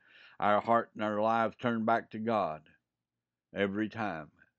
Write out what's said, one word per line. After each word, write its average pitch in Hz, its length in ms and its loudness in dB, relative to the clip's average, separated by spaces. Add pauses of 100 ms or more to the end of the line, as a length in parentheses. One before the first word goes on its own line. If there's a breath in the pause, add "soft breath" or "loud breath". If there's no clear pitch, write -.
(400 loud breath)
our 101 220 4
heart 117 320 2
and 107 100 -4
our 107 160 -2
lives 113 400 2
turned 117 240 0
back 113 260 0
to 113 80 -10
God 98 440 -2 (920)
every 101 360 -2
time. 90 400 -6 (280)